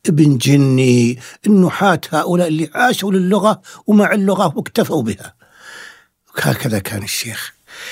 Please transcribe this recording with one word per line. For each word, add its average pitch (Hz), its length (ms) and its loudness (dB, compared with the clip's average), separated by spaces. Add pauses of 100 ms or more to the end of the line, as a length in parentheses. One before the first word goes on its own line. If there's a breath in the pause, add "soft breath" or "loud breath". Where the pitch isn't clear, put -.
ابن 147 320 4
جني، 127 800 2 (280 loud breath)
النحاة، 190 540 2 (100)
هؤلاء 175 380 -2
اللي 156 260 -2
عاشوا 220 380 -2
للغة 190 500 0 (240 loud breath)
ومع 208 260 4
اللغة 190 440 0
واكتفوا - 460 -4
بها. - 320 -8 (1080 loud breath)
هكذا 117 360 -2
كان 98 240 -10
الشيخ. - 500 -10 (400 loud breath)